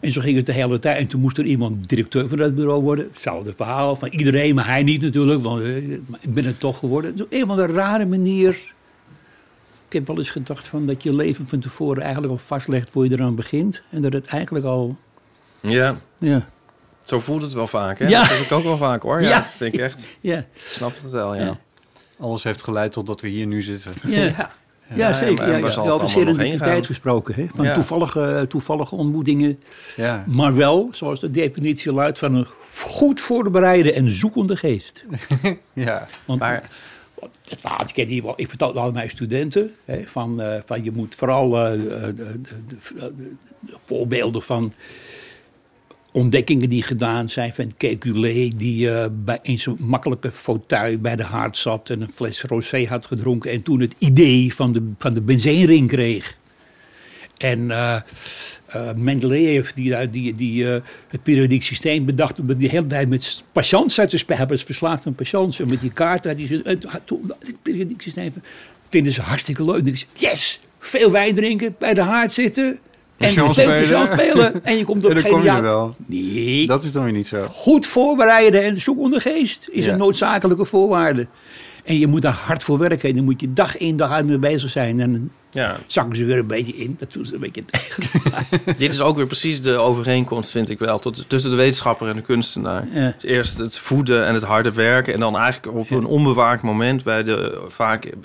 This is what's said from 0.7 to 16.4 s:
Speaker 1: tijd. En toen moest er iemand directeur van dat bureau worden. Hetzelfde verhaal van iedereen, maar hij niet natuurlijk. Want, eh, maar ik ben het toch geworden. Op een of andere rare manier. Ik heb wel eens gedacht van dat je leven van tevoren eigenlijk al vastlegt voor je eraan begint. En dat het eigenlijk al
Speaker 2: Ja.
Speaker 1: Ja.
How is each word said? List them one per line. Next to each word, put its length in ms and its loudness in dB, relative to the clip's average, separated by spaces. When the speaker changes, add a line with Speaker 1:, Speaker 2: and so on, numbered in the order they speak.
Speaker 1:
tijd. 200 0
En 80 0
toen 140 -2
moest 180 0
er 60 0
iemand 440 -2
directeur 400 0
van 100 -4
dat 160 2
bureau 280 0
worden. 300 0
Hetzelfde 400 -8
verhaal 440 -2
van 120 -8
iedereen, 460 2
maar 120 2
hij 160 2
niet 200 2
natuurlijk. 400 2
Want, 200 -2
eh, 440 -6
maar 160 -16
ik 120 -4
ben 100 0
het 160 -4
toch 180 -4
geworden. 420 -2
Op 100 -6
een 120 0
of 80 -2
andere 220 2
rare 340 0
manier. 420 2
Ik 60 -20
heb 140 -2
wel 100 -6
eens 140 -4
gedacht 360 -10
van 200 -4
dat 160 -4
je 140 0
leven 320 -2
van 100 -2
tevoren 440 -4
eigenlijk 300 -4
al 60 -6
vastlegt 520 -4
voor 140 2
je 80 2
eraan 220 0
begint. 560 -4
En 120 -6
dat 100 0
het 140 -4
eigenlijk 380 -4
al 320 -2
Speaker 2:
Ja. 360 2
Speaker 1:
Ja. 300 2